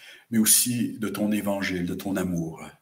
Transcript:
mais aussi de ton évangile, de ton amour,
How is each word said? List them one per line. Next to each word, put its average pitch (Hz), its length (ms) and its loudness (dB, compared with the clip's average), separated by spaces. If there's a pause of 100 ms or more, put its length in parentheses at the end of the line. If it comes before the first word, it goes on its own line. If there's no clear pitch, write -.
(300)
mais 113 80 2
aussi 107 600 4
de 101 100 -2
ton 104 240 0
évangile, 98 540 -2
de 87 80 -4
ton 95 220 -4
amour, 85 460 -2 (200)